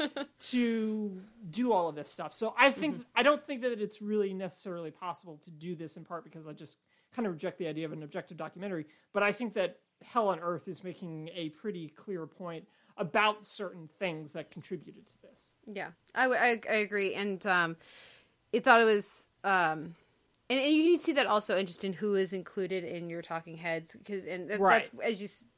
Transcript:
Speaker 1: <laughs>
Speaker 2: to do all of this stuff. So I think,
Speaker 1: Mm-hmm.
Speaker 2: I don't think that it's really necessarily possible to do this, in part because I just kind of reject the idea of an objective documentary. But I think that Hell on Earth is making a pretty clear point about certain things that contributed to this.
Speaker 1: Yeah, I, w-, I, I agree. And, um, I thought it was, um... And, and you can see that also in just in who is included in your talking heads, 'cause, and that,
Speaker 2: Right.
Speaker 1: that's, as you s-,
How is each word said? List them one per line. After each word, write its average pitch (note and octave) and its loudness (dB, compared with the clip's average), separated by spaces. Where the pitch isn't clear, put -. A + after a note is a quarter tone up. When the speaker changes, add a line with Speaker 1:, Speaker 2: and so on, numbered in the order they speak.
Speaker 1:
<laughs> - -8
Speaker 2:
to A3 0
do A#3 0
all F3 4
of D3 -6
this D3 -8
stuff. D#3 -8
So A3 -2
I C4 10
think, C#4+ -2
Speaker 1:
Mm-hmm. B3 -10
Speaker 2:
I A#3+ 4
don't D4 4
think C4+ -6
that A#3+ -2
it's G#3 -6
really G#3 0
necessarily F3 -8
possible E3+ -10
to F3+ -20
do E3 -10
this, D#3 -10
in E3 -16
part E3 -10
because D#3+ -18
I D3+ -12
just D#3+ -18
kind A#3 -2
of F#3 0
reject E3 -6
the F3 -2
idea D#3 -4
of D#3 -8
an D#3 -10
objective D#3 -10
documentary. E3 -6
But G3+ 4
I G3+ 6
think G#3+ -4
that F3+ -2
Hell A3+ 2
on E3+ 2
Earth F3 -4
is F3 -10
making E3 -10
a E3 -6
pretty F3 -8
clear E3+ -10
point E3+ -12
about G#3+ 2
certain F3+ -8
things D#3 -6
that D#3 -10
contributed D#3 -12
to - -20
this. - -20
Speaker 1:
Yeah, G3 -8
I, B3 2
w-, B3+ 2
I, A#3 4
I A3 2
agree. G3+ 0
And, G3 -4
um, F3 2
I A#3 2
thought A#3 10
it A3+ 6
was, - 2
um... E3+ 2
And, C4 2
and C#4+ 4
you D#4 6
can E4 6
see E4 0
that C4 4
also G#3 2
in F#3+ 2
just F3+ -8
in F#3+ -2
who G3+ 0
is F#3+ 2
included F#3 -4
in E3+ -6
your E3+ -8
talking E3 -8
heads, E3 -6
'cause, G3 -6
and F3 -8
that, G#3 -2
Speaker 2:
Right. F#3+ 6
Speaker 1:
that's, - -6
as G3+ -2
you G#3 -8
s-, - -12